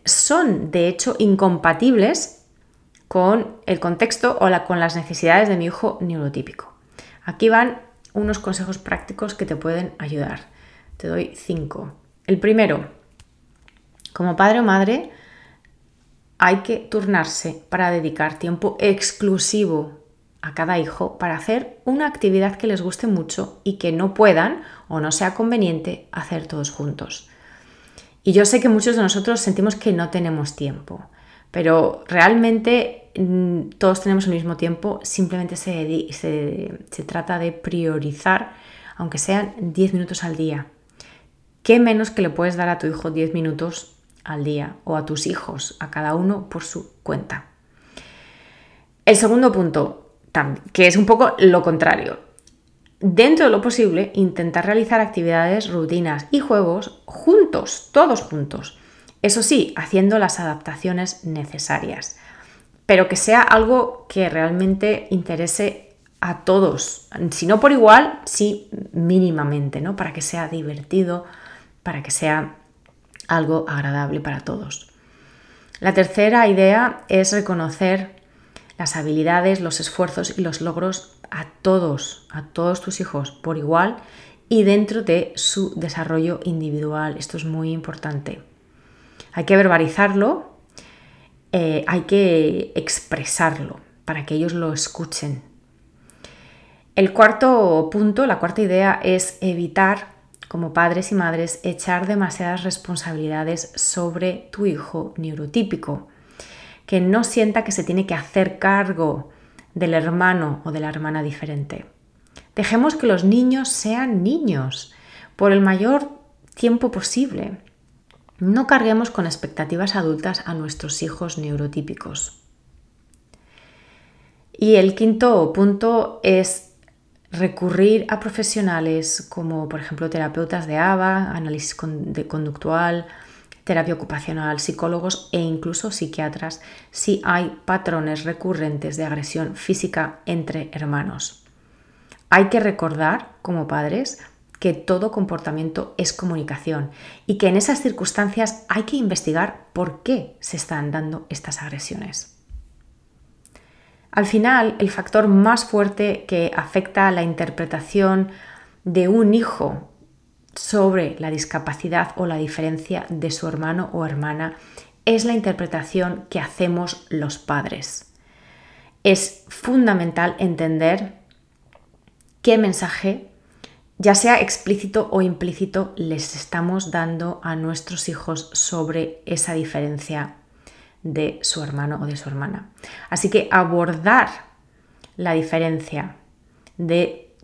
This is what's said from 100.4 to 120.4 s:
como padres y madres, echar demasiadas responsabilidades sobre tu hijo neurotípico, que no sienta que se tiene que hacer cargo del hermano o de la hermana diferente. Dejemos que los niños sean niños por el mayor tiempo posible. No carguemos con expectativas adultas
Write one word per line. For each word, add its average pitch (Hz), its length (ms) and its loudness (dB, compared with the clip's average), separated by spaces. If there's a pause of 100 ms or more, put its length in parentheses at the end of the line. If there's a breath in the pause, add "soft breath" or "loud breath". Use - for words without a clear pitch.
como 170 260 -6
padres 170 380 0
y 208 40 0
madres, 165 480 -2
echar 180 440 -4
demasiadas 180 560 -2
responsabilidades 160 1120 -6
sobre 175 760 -4
tu 202 140 -4
hijo 160 520 -4
neurotípico, 156 880 -4 (800 loud breath)
que 185 140 0
no 202 220 4
sienta 214 400 0
que 196 80 -6
se 190 120 -2
tiene 190 240 0
que 175 80 -4
hacer 190 420 -2
cargo 185 720 0 (460 soft breath)
del 170 180 0
hermano 165 680 0
o 160 80 -8
de 156 80 -6
la 151 100 -6
hermana 156 320 -6
diferente. 147 640 -8 (720 soft breath)
Dejemos 247 400 2
que 311 100 -2
los 185 180 4
niños 254 460 4
sean 226 540 -2
niños 190 720 -2 (400 loud breath)
por 196 160 4
el 196 100 6
mayor 220 480 2 (460)
tiempo 240 340 2
posible. 208 720 -4 (800)
No 214 260 2
carguemos 226 460 4
con 175 160 -2
expectativas 170 680 -4
adultas 165 520 -2